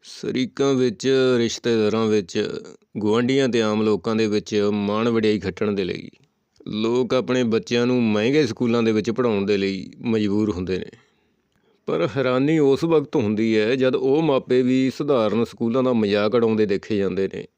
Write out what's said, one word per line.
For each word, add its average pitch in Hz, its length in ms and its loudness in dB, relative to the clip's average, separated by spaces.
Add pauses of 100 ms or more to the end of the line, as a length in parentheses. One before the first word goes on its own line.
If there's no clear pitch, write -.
ਸ਼ਰੀਕਾਂ 131 680 -4
ਵਿੱਚ, 127 320 -2 (320)
ਰਿਸ਼ਤੇਦਾਰਾਂ 113 680 0
ਵਿੱਚ, 107 320 0 (580)
ਗੁਆਂਢੀਆਂ 120 520 2
ਤੇ 113 140 2
ਆਮ 107 200 0
ਲੋਕਾਂ 107 340 0
ਦੇ 110 100 2
ਵਿੱਚ 104 280 -2 (180)
ਮਾਣ 104 360 -2
ਵਡਿਆਈ 110 300 2
ਖੱਟਣ 98 340 -4
ਦੇ 98 120 -2
ਲਈ 90 240 -8 (580)
ਲੋਕ 113 480 -2
ਆਪਣੇ 127 300 0
ਬੱਚਿਆਂ 120 420 0
ਨੂੰ 123 160 2
ਮਹਿੰਗੇ 117 440 2
ਸਕੂਲਾਂ 117 360 0
ਦੇ 113 100 2
ਵਿੱਚ 107 180 0
ਪੜ੍ਹਾਉਣ 107 360 0
ਦੇ 101 100 2
ਲਈ 98 340 -4 (140)
ਮਜਬੂਰ 107 460 0
ਹੁੰਦੇ 90 280 -4
ਨੇ। - 120 -10 (1000)
ਪਰ 160 180 0 (100)
ਹੈਰਾਨੀ 135 420 2
ਉਸ 139 260 2
ਵਕਤ 160 320 0
ਹੁੰਦੀ 110 420 0
ਹੈ, 107 160 2
ਜਦ 131 200 0
ਉਹ 135 280 2
ਮਾਪੇ 131 400 2
ਵੀ 131 280 2
ਸਧਾਰਨ 117 540 0
ਸਕੂਲਾਂ 117 380 -2
ਦਾ 127 100 2
ਮਜ਼ਾਕ 104 420 2
ਉਡਾਉਂਦੇ 110 320 2
ਦੇਖੇ 101 300 -2
ਜਾਂਦੇ 95 380 -2
ਨੇ 101 100 -10 (140)